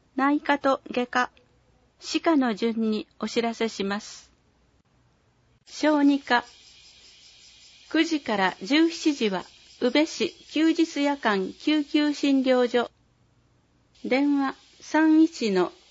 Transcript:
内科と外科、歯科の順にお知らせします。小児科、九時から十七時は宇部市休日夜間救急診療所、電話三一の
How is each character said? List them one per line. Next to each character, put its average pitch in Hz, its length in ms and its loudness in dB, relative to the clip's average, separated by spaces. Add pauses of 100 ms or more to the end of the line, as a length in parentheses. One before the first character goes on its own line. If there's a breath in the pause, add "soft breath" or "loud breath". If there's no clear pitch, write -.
(160)
内 285 260 0
科 285 160 0
と 269 320 0
外 247 160 -2
科、 247 240 -2 (680)
歯 - 220 -6
科 330 160 2
の 254 180 2
順 226 360 -2
に 214 180 -4 (100)
お 220 80 -6
知 233 140 -4
ら 233 140 -2
せ 226 160 -2
し 202 140 -8
ま 202 160 -4
す。 - 300 -20 (1400)
小 294 380 0
児 285 160 4
科、 240 240 -2 (1500)
九 320 140 0
時 320 160 -4
か 220 160 -4
ら 190 240 0
十 302 300 2
七 320 240 -2
時 226 160 -2
は 185 140 -6 (360)
宇 247 100 0
部 294 160 2
市 - 280 -6 (160)
休 320 220 2
日 320 300 -2
夜 285 140 -2
間 202 380 -2
救 302 300 -2
急 294 280 0
診 277 300 0
療 254 260 2
所、 240 220 -2 (1120)
電 277 340 0
話 269 180 -4 (260)
三 311 400 4
一 247 300 0
の 180 200 0 (180)